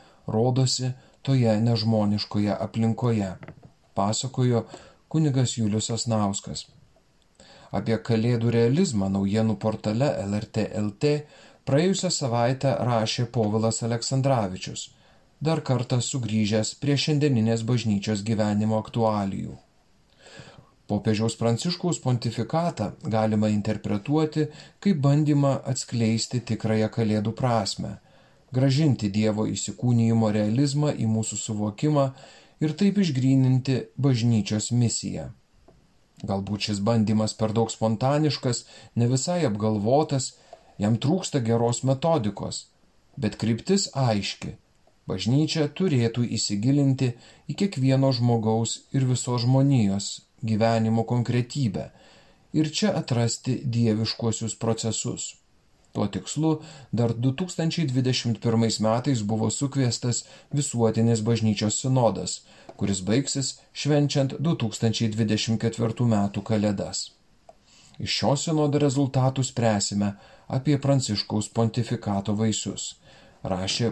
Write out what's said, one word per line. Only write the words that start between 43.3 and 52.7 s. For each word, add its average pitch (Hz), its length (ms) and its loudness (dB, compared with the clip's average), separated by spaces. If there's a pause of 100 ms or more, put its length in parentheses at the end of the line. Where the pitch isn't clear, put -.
kryptis 117 460 0 (100)
aiški. 113 540 -2 (580)
Bažnyčia 143 640 0
turėtų 120 520 0 (120)
įsigilinti 131 800 0 (340)
į 147 80 -10
kiekvieno 135 560 2
žmogaus 113 720 0 (100)
ir 131 160 2
visos 120 380 -2
žmonijos 127 640 2 (340)
gyvenimo 113 640 2
konkretybę 120 800 -2 (680)
ir 151 160 0
čia 208 240 0